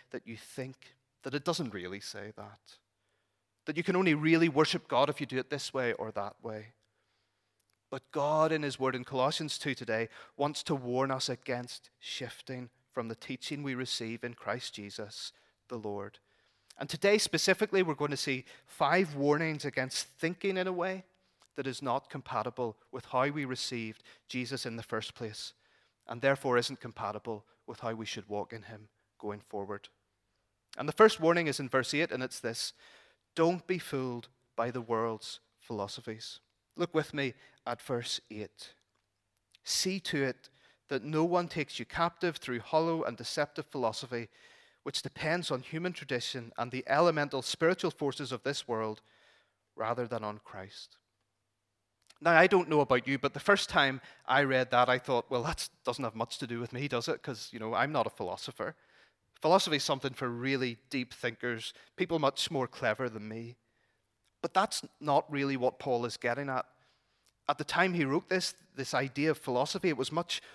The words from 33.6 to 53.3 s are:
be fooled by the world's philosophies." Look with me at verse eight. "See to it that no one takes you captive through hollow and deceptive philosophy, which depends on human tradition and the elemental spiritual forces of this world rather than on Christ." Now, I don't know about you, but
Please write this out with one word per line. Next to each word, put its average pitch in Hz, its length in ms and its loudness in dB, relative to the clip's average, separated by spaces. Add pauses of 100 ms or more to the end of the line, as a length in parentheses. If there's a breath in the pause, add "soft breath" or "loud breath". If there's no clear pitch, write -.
be 185 100 -2
fooled 131 520 -6 (260)
by 120 160 -2
the 123 100 -4
world's 113 600 -2 (180)
philosophies." 110 800 -8 (360)
Look 175 200 -4
with 156 180 0
me 139 220 -2 (320 soft breath)
at 120 160 -6
verse 120 360 -4 (120)
eight. - 420 -12 (880)
"See 190 360 0
to 147 240 0
it - 260 -2 (380 soft breath)
that 131 160 -2
no 156 200 2
one 175 240 2
takes - 300 -4
you 113 80 -6
captive 170 520 0
through 123 240 -4
hollow 165 420 2
and 117 120 -2
deceptive - 520 -4
philosophy, 120 600 -4 (520 soft breath)
which - 220 -6
depends 160 480 -2
on 131 100 -2
human 170 320 -4
tradition 123 640 -4
and 120 140 -2
the 127 160 -6
elemental 147 560 4
spiritual 170 480 2
forces 135 400 -4
of 123 100 -6
this - 260 -4
world 110 340 -2 (720 soft breath)
rather 117 320 -2
than 110 160 -4
on 107 160 -6
Christ." - 580 -16 (1200)
Now, 165 180 6
I 180 100 10
don't 180 220 6
know 151 100 6
about 127 260 4
you, 135 140 0
but 139 140 0